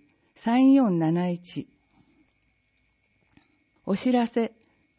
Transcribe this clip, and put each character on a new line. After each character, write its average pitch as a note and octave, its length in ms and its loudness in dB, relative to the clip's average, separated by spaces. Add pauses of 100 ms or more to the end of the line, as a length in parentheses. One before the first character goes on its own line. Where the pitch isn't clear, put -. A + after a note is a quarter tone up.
(340)
三 B3+ 380 2
四 A#3 260 2
七 E3+ 300 0
一。 F3 380 -10 (2250)
お G3 120 -4
知 B3+ 160 -2
ら B3 140 0
せ、 A3+ 260 -6 (460)